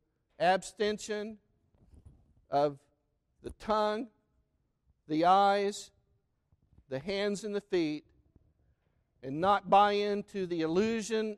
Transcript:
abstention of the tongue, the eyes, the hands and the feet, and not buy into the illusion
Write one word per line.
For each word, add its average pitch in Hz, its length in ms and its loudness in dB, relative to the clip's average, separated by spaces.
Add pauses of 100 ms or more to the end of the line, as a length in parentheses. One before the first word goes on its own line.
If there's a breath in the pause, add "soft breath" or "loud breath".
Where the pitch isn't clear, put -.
(380)
abstention 208 1000 -2 (1120)
of 143 280 0 (640)
the 120 80 -12
tongue, 214 580 -2 (1000)
the 156 160 0
eyes, 202 680 2 (1000)
the 131 100 -8
hands 202 460 -4
and 208 100 -8
the 202 60 -2
feet, 156 440 -2 (1160)
and 135 180 -6
not 196 280 2
buy 202 240 6
into 202 540 -4
the 170 160 -4
illusion 214 760 -2